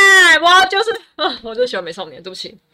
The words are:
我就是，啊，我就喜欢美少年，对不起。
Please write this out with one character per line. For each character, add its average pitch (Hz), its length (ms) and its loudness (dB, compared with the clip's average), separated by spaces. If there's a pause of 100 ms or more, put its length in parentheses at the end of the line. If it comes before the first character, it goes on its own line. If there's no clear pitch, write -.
(420)
我 359 240 4
就 392 180 -2
是， 440 80 -6 (240)
啊， 285 280 -6
我 226 120 -12
就 247 100 -2
喜 240 120 -6
欢 185 60 -8
美 170 100 -12
少 175 160 -14
年， 143 120 -20
对 180 80 -16
不 185 60 -16
起。 - 220 -18 (160)